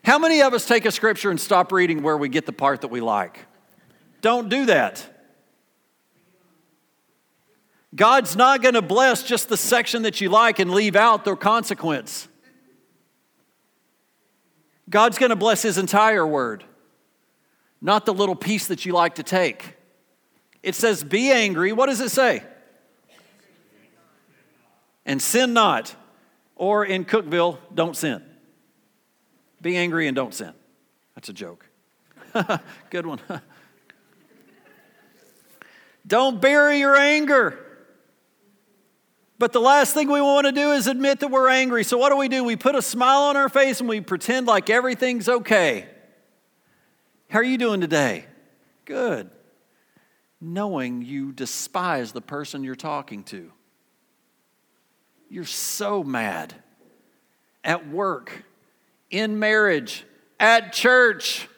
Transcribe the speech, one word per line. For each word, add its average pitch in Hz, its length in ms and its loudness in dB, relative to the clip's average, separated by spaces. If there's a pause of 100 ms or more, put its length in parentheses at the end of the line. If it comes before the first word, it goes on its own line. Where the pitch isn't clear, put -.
How 285 160 4
many 320 220 2
of 262 120 4
us 226 120 -4
take 233 200 2
a 208 60 0
scripture 208 400 -2
and 165 100 -4
stop 180 300 0
reading 170 300 0
where 151 160 0
we 143 120 -4
get 147 160 -4
the 139 80 -10
part 139 280 -2
that 123 80 -10
we 120 120 -6
like? 104 440 -4 (760)
Don't 226 280 -2
do 262 180 0
that. 131 440 0 (2750)
God's 226 400 2
not 254 260 4
gonna 240 200 4
bless 226 420 2
just 226 240 -4
the 214 80 -2
section 233 480 -2
that 214 160 -4
you 196 80 -2
like 220 320 4
and 180 100 0
leave 196 280 2
out 220 260 4
the 196 120 -2
consequence. 190 920 -4 (2500)
God's 214 280 2
gonna 240 200 2
bless 214 240 2
his 190 160 -2
entire 196 500 2
word, 123 380 -4 (1120)
not 208 260 0
the 220 80 0
little 190 220 0
piece - 320 -4
that 180 180 -6
you 180 60 -4
like 175 240 2
to 156 80 -12
take. 180 520 -2 (840)
It 185 140 -6
says, 208 300 0
"Be 233 260 0
angry." 202 400 2
What 233 140 2
does 262 160 -2
it 240 80 -4
say? 233 340 0 (2500)
"And 139 160 -4
sin 247 320 0
not." 180 420 2 (640)
Or 208 280 0
in 185 200 -4
Cookeville, 170 540 0 (140)
"Don't 165 220 -4
sin." - 280 -6 (1400)
Be 175 160 -4
angry 165 300 -2
and 131 80 -4
don't 127 180 -4
sin. 85 200 -14 (600)
That's - 140 -18
a 104 40 -16
joke. 87 320 -18 (680)
<laughs> - 560 -8
Good 175 160 -8
one. 151 140 -10 (100)
<laughs> 175 120 -12 (2750)
Don't 247 340 0
bury 294 400 4
your 277 160 4
anger. 285 640 2 (1800)
But 233 120 2
the 240 80 2
last 269 340 6
thing 294 160 0
we 285 120 2
want 285 240 4
to 277 60 2
do 294 220 2
is 240 140 0
admit 269 340 0
that 285 80 -4
we're 262 200 4
angry. 254 340 2
So 247 140 -2
what 269 120 2
do 277 80 4
we 277 120 -2
do? 262 140 -2
We 233 120 -2
put 277 200 0
a 247 60 0
smile 262 420 2
on 285 120 0
our 277 140 0
face 269 300 2
and 247 100 -6
we 214 120 -4
pretend 233 460 -4
like 208 220 2
everything's 247 580 0
okay. 185 600 0 (1400)
"How 214 100 0
are 233 40 2
you 254 140 0
doing 220 240 0
today?" 139 460 0 (580)
"Good." 214 460 -6 (1080)
Knowing 165 600 -8
you 139 300 -10
despise 135 800 -6
the 117 100 -12
person 143 420 -12
you're 131 120 -10
talking 135 500 -10
to. 85 260 -18 (1800)
You're 180 160 -12
so 202 600 -6
mad. 107 500 -6 (1120)
At 160 260 -6
work, 170 540 -8 (680)
in 214 280 -6
marriage, 208 680 0 (340)
at 220 320 4
church. 247 760 0 (100)